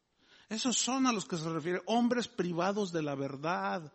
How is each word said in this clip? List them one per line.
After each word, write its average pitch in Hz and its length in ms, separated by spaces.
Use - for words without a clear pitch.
Esos 220 280
son 262 320
a 240 40
los 202 120
que 180 120
se 160 140
refiere, 165 360
hombres 240 420
privados 180 640
de 165 100
la 143 140
verdad, 156 800